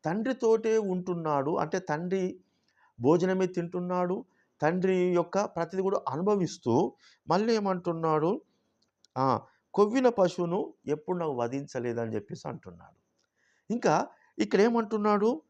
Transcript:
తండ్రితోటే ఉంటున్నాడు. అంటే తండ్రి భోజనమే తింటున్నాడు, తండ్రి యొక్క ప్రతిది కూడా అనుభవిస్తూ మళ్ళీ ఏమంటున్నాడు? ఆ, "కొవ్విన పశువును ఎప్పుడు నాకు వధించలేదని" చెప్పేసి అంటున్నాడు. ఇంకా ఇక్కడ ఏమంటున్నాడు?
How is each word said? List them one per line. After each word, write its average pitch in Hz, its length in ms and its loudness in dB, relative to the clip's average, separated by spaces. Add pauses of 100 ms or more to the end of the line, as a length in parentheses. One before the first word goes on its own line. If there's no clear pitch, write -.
తండ్రితోటే 220 720 0
ఉంటున్నాడు. 175 800 -2
అంటే 160 220 -2
తండ్రి 180 600 -4 (600)
భోజనమే 185 460 4
తింటున్నాడు, 180 760 -4 (360)
తండ్రి 185 340 2
యొక్క 180 500 2
ప్రతిది 170 360 -6
కూడా 190 280 0
అనుభవిస్తూ 175 840 0 (340)
మళ్ళీ 214 280 2
ఏమంటున్నాడు? 175 840 0 (760)
ఆ, 131 240 2 (320)
"కొవ్విన 233 360 2
పశువును 180 640 0 (140)
ఎప్పుడు 156 300 -4
నాకు 160 160 -4
వధించలేదని" 120 840 -4
చెప్పేసి 127 320 -10
అంటున్నాడు. 87 480 -16 (760)
ఇంకా 220 340 2 (320)
ఇక్కడ 196 220 2
ఏమంటున్నాడు? 214 880 2